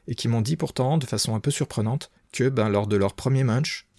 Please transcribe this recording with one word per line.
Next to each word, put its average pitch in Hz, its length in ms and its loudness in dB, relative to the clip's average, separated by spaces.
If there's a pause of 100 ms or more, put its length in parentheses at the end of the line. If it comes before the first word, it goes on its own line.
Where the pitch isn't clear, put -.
et 120 80 -6
qui - 120 -4
m'ont 117 140 2
dit 135 140 -2
pourtant, 143 420 0
de 139 80 0
façon 110 300 -2
un 110 40 -2
peu 143 120 0
surprenante, 123 580 -2 (220)
que, 127 180 2
ben, 120 180 2
lors 104 200 2
de 107 100 2
leur 98 160 2
premier 131 300 0
munch, 127 420 0 (140)